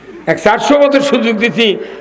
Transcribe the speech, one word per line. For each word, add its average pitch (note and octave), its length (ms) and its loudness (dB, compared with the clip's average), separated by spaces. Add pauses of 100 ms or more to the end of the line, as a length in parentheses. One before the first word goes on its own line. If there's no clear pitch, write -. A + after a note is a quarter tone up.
(260)
এক D#3+ 160 -2
চারশো C4+ 360 2
বছর C#4 240 2
সুযোগ A#3 360 -2
দিছি, G#3 400 0 (240)